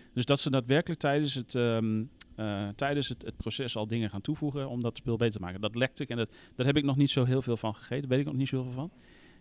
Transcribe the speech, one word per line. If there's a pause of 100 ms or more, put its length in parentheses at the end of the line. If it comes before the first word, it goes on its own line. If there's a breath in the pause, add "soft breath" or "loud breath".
(140)
Dus
dat
ze
daadwerkelijk
tijdens
het,
ehm, (320)
eh,
tijdens
het,
het
proces
al
dingen
gaan
toevoegen
om
dat
spul
beter
te
maken.
Dat
lectic,
en
dat, (260 soft breath)
daar
heb
ik
nog
niet
zo
heel
veel
van
gegeten.
Daar
weet
ik
nog
niet
zo
heel
veel
van. (500 soft breath)